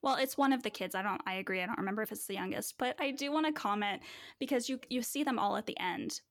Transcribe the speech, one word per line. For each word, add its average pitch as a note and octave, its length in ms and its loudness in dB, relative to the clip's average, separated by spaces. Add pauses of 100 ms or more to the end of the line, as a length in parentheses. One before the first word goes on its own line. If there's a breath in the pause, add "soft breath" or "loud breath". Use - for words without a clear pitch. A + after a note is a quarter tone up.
Well, C4+ 140 4
it's C4 200 2
one C#4 160 6
of B3 120 2
the G#3 60 0
kids. F#3 260 -4
I F#3 60 0
don't, F#3+ 240 0
I F#3+ 80 0
agree. F#3 280 0
I F3+ 40 0
don't G#3+ 120 -2
remember G3 240 0
if G#3+ 80 -2
it's - 160 -8
the G3 80 -4
youngest, F#3 420 -2
but B3+ 240 0
I C#4 120 0
do C#4 180 -2
wanna D#4 220 2
comment G#3 500 0 (380 loud breath)
because C4 280 2
you, C4 120 -2 (100)
you B3 100 0
see C#4 220 -2
them C4 160 2
all G3+ 180 2
at G#3+ 100 -2
the - 120 -6
end - 420 -2 (100)